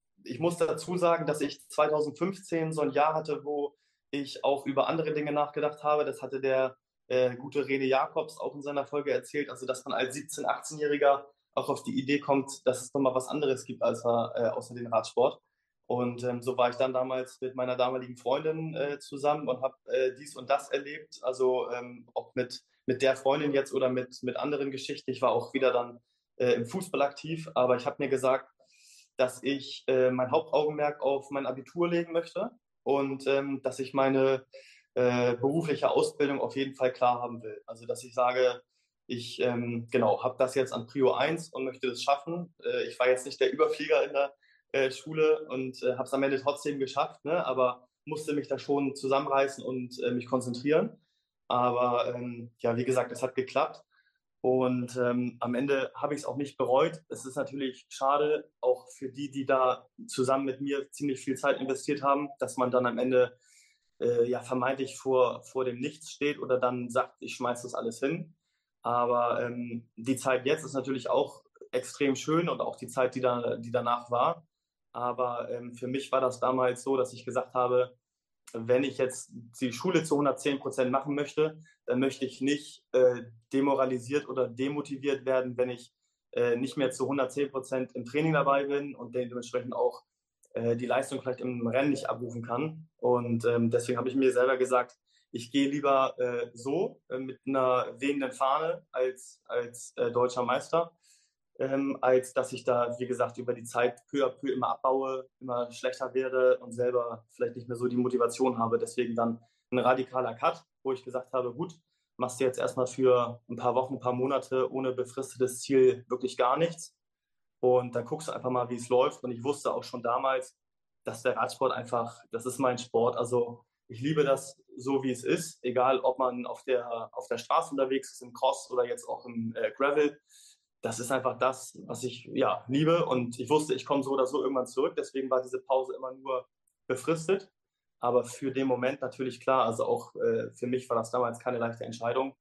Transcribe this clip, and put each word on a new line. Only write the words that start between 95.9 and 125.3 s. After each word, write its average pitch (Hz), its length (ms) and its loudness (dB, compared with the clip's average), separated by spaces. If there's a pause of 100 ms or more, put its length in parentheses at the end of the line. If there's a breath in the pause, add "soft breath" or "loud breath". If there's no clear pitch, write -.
äh, 120 360 -2
so, 139 560 -4
äh, 127 100 -6
mit 131 260 -10
einer 127 540 2
wehenden 139 320 0
Fahne 156 600 0
als, - 540 -4
als, 120 520 -6
äh, 120 140 0
deutscher 123 320 2
Meister, 147 540 0 (640 soft breath)
ähm, 135 420 0
als 127 320 4
dass 127 180 -2
ich 123 120 -8
da, 120 360 2
wie 123 80 -4
gesagt, 120 300 -2
über 120 160 -4
die 113 100 -6
Zeit 123 460 0
peu 139 160 2
à 127 40 2
peu 131 220 -4
immer 123 180 0
abbaue, 131 600 0 (100)
immer 123 320 -4
schlechter 127 420 -4
werde 127 440 4
und 123 160 -14
selber 120 580 0
vielleicht 123 240 -4
nicht 120 140 -12
mehr 120 80 -4
so 123 100 0
die 120 80 0
Motivation 123 600 2
habe. 113 200 2
Deswegen 117 380 -2
dann 117 240 0 (320 soft breath)
ein 127 80 2
radikaler 123 540 2
Cut, 165 320 -2 (180)
wo 131 80 -2
ich 127 120 -4
gesagt 127 280 -8
habe, 123 220 -2
gut, 165 200 -8 (440)
machst - 220 -4
du 131 60 4
jetzt 127 140 0
erstmal 127 280 0
für 123 600 4
ein 120 80 -6
paar 120 180 0
Wochen, 127 200 0
ein 123 40 -10
paar 123 140 0
Monate 131 580 0
ohne 131 220 -2
befristetes 127 680 -4
Ziel 127 480 6
wirklich 123 300 -4
gar 127 200 4
nichts. 170 380 -4 (640)
Und 123 340 4
dann 120 100 -2
guckst - 240 -6
du - 20 -4
einfach 127 200 -4
mal, 120 180 0
wie 123 60 -4
es 113 120 -10
läuft. 127 360 2
Und 127 80 -6
ich 117 120 -8
wusste 143 300 -2
auch - 100 -4
schon 120 200 -10
damals, 131 540 0 (460)
dass 117 200 -8
der 123 120 2
Radsport 123 380 0
einfach, 117 460 -4 (120)
das 117 140 -6
ist 123 140 -6
mein 123 180 2
Sport. 120 400 0
Also 120 480 -2 (220)
ich 117 140 -12
liebe 151 220 2
das - 380 0 (160)
so, 131 260 0
wie 131 80 0
es 120 120 -4
ist, 165 400 -2